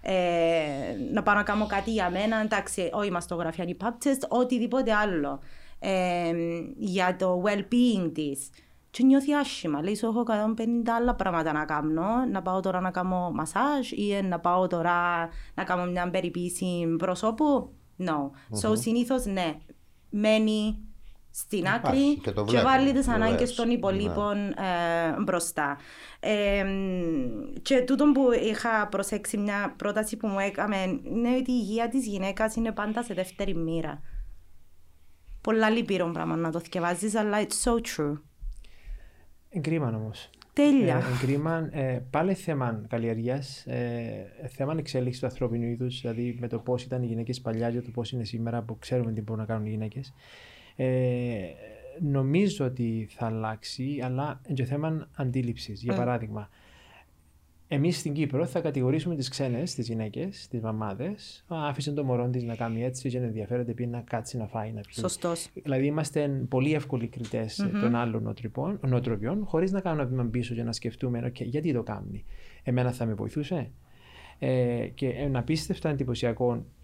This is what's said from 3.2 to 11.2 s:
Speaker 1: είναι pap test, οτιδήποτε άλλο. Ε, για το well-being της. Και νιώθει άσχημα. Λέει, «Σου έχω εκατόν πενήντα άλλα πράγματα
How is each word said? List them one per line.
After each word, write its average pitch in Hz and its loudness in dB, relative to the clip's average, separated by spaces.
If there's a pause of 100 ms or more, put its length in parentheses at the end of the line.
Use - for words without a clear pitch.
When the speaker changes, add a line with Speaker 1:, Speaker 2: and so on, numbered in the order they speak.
Speaker 1:
είναι 170 -4
pap 190 -2 (200)
test, 269 2
οτιδήποτε 247 2
άλλο. 165 0 (400)
Ε, 180 0 (460)
για 185 2
το 180 2
well-being 208 4
της. 143 -4 (400)
Και - 0
νιώθει 277 8
άσχημα. 180 0
Λέει, 202 2
«Σου 220 -2
έχω 226 2
εκατόν 220 2
πενήντα 233 0
άλλα 240 4
πράγματα 170 0